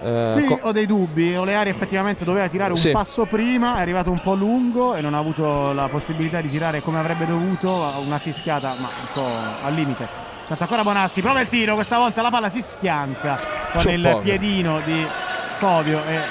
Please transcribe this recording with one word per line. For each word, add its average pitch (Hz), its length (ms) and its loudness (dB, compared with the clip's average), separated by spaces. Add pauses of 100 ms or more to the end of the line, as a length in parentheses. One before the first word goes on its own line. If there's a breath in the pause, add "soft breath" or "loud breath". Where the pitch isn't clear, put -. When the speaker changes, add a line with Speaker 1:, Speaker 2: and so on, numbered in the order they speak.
Speaker 1:
eh, 117 300 0
Speaker 2:
Qui 294 100 4
Speaker 1:
co- 196 180 2
Speaker 2:
ho 220 100 0
dei 214 140 2
dubbi, 175 500 2
Oleari 196 340 0
effettivamente 190 540 -2
doveva 185 220 2
tirare 185 260 -2
un 170 60 0
Speaker 1:
Sì. 165 140 4
Speaker 2:
passo 208 340 0
prima, 240 520 2
è - 20 0
arrivato 175 320 0
un 175 80 0
po' 190 140 0
lungo 240 600 2
e 165 60 -2
non 147 140 -2
ha 147 40 0
avuto 151 540 0
la 139 160 0
possibilità 160 520 -2
di 156 80 -2
tirare 151 320 -2
come 160 200 -2
avrebbe 160 260 -2
dovuto, 175 640 0 (140)
una 147 120 -2
fischiata 139 600 -4
ma 127 80 -4
un 120 260 -8
po' 117 540 -4
al 143 80 0
limite. 135 480 -2 (240)
Tanto 156 180 -4
ancora 220 180 0
Bonassi, 196 400 2
prova 262 180 2
il 269 80 0
tiro, 220 260 2
questa 220 220 0
volta 233 240 2
la 233 80 2
palla 226 220 2
si 214 100 -4
schianta 143 800 -2 (320)
con 170 80 0
Speaker 1:
Su - 80 4
Speaker 2:
il 175 140 2
Speaker 1:
Fovio. 131 160 6
Speaker 2:
piedino 190 680 0
di 160 220 0 (500)
Fovio 156 500 4
e 160 120 -2 (120)